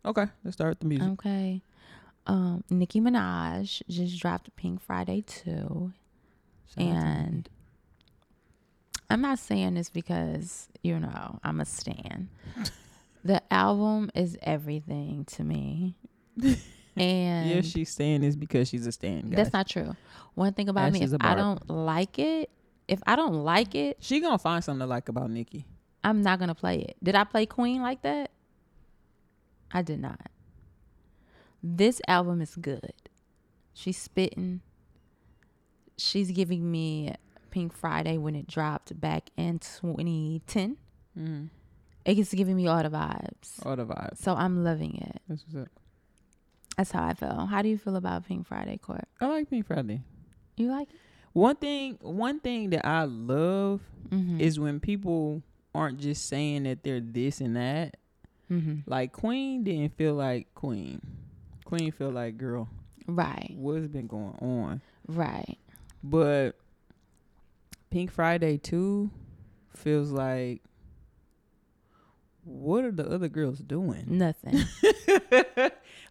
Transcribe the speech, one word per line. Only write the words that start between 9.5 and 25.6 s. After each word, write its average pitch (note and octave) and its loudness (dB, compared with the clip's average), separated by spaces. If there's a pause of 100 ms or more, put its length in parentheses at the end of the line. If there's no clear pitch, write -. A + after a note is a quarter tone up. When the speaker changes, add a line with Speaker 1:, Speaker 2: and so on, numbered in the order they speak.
Speaker 2:
this E3+ -2
because, E3 -4 (160)
you E3 0
know, - -8
I'm - 0
a D3+ -2
stan. - -8 (260)
Speaker 1:
<laughs> A#3 -6 (560)
Speaker 2:
The F#3+ 4 (100)
album G3+ 4
is F3 0
everything D3 -4
to D3+ -8
me. D3+ -2 (420)
Speaker 1:
<laughs> B3+ 4 (380)
Speaker 2:
And F3+ 2
Speaker 1:
Yeah, F3+ 4
she's D#3+ -2
saying D3 2
this C#3+ 4
because D3 2
she's A#2+ -4
a A#2+ -4
stan, F2 -4
Speaker 2:
that's G#3 4
Speaker 1:
guys. - -4
Speaker 2:
not G3 2
true. - -4 (400)
One G3 2
thing G3+ -2
about G3 4
me, F#3+ 2
Speaker 1:
Ashley's C3 2
Speaker 2:
if D3+ 0
Speaker 1:
a - 4
Speaker 2:
I E3+ 6
Speaker 1:
barb. G3 2
Speaker 2:
don't - -6 (160)
like E3+ 0
it, D#4 0 (360)
if F#3 0
I A3+ 6
don't C#4+ 2
like E3+ 2
it, C#4+ 0
Speaker 1:
She C#4 0
gonna D#4 2
find E3+ 0
something C3+ -2
to C3 -2
like B2 -2
about B2 -2
Nicki. A#2 -8 (380)